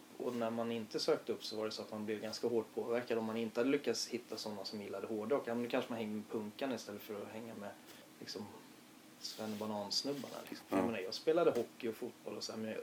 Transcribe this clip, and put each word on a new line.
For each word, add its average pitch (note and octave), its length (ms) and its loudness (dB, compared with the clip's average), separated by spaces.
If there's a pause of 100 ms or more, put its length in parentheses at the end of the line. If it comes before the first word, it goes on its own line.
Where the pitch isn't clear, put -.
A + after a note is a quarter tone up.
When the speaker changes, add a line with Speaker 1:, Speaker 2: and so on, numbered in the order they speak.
(180)
Speaker 1:
och B2 180 -2
när A#2 140 2
man A#2 220 0
inte A2+ 280 -2
sökte - 340 4
upp - 120 -4
så A2 120 -6
var A2 80 0
det G#2+ 60 -2
så - 100 -4
att G2+ 100 -10
man G#2+ 140 -4
blev G#2+ 160 0
ganska A2 260 -2
hårt A2+ 280 2
påverkad A#2 420 2
om A2+ 80 2
man A2 120 0
inte A2+ 220 2
hade B2 100 6
lyckats C#3 380 2
hitta - 300 -4
såna G#2 280 -4
som G#2+ 160 -6
gillade G2 260 -4
hårdrock. A2+ 400 2
Ja, A#2+ 60 2
men A#2+ 100 2
då A#2+ 60 -2
kanske B2 220 2
man A2+ 80 -2
hängde G#2+ 160 0
med G#2 160 -4
punkarna A2+ 440 -2
istället G#2 260 -6
för - 200 -8
att A2 120 -6
hänga A2+ 220 -8
med, G2+ 140 -6 (500)
liksom, - 260 -6 (760)
Sven G#2+ 380 -4
Banan-snubbarna, G#2+ 800 0 (140)
liksom. - 200 -8
Speaker 2:
Ja. - 80 4
Speaker 1:
Jag - 80 6
menar, A2+ 140 2
jag F#2 140 -2
spelade D#3+ 380 8
hockey A#2+ 360 2
och A2 80 0
fotboll A2 420 -6
och A2 60 -4
så - 80 -2
här, A2 80 -4
men A2 120 0
jag G2 120 -2